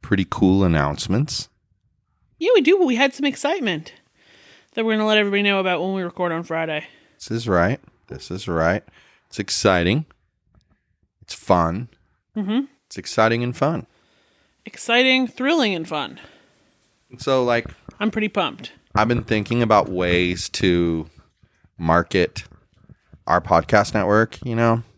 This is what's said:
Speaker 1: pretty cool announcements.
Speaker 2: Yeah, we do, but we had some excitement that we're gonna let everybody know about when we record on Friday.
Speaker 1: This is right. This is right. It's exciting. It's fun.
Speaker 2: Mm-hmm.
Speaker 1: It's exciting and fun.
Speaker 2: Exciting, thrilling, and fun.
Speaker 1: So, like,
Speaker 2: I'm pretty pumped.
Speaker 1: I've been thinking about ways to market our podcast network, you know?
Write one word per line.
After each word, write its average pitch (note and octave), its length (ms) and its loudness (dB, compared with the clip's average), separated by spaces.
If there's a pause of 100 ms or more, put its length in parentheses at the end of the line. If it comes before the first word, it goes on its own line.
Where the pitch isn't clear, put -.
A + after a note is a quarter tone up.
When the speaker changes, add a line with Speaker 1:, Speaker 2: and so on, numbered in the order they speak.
Speaker 1:
pretty F#2+ 260 0
cool G2 340 4
announcements. E2 840 0 (920)
Speaker 2:
Yeah, E4+ 160 0
we F#4 60 6
do, E4 160 4
but F4+ 100 2
we B3+ 80 0
had C4+ 180 0
some C#4 120 -4
excitement C4+ 680 -4 (800)
that A3+ 100 -4
we're A3 100 0
gonna G#3+ 120 0
let G#3+ 140 2
everybody G3+ 240 0
know G3+ 160 2
about F3+ 220 0
when F#3+ 120 -2
we F#3+ 80 -4
record F3 300 -4
on E3 120 -4
Friday. D#3+ 440 -6 (300)
Speaker 1:
This - 140 -12
is A2+ 160 -4
right. G2 320 2 (280)
This - 240 -14
is F#2+ 160 -10
right. E2+ 360 0 (460)
It's - 100 -14
exciting. G2 640 2 (1160)
It's - 140 -16
fun. F2+ 520 0 (480)
Speaker 2:
Mm-hmm. A3 300 -2 (220)
Speaker 1:
It's - 100 -16
exciting A2+ 460 0
and B2 120 -4
fun. D#3 300 -2 (800)
Speaker 2:
Exciting, B3+ 600 0
thrilling, C4 480 0
and D#3+ 120 -6
fun. D3 320 -8 (1000)
Speaker 1:
So, C3 240 2
like, A#2+ 240 0 (320)
Speaker 2:
I'm G#3+ 100 0
pretty G#3+ 180 -2
pumped. E3+ 440 -6 (240)
Speaker 1:
I've G#2+ 120 2
been A#2+ 160 -2
thinking A2+ 380 -2
about G#2+ 260 4
ways F2+ 600 0
to E2+ 600 0 (680)
market E2+ 680 0 (840)
our F2 120 2
podcast F2+ 540 2
network, G#2+ 500 0
you A#2+ 120 -6
know? A#2 280 2 (140)